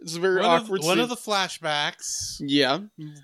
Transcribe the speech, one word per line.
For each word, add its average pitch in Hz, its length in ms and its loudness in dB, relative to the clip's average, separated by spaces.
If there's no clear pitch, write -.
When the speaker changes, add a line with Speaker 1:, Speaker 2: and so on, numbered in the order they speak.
Speaker 1:
It's 165 160 -10
a 170 40 -8
very 185 200 2
Speaker 2:
One 202 40 2
of, 170 180 4
Speaker 1:
awkward 190 200 -4
Speaker 2:
one 175 140 4
Speaker 1:
scene. 233 60 4
Speaker 2:
of 240 60 0
the 240 80 -6
flashbacks 170 1200 -4
Speaker 1:
Yeah. 143 400 2